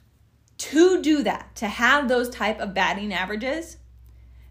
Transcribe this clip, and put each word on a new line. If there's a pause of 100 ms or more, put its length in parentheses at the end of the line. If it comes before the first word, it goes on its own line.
(580)
To
do
that,
to
have
those
type
of
batting
averages, (720)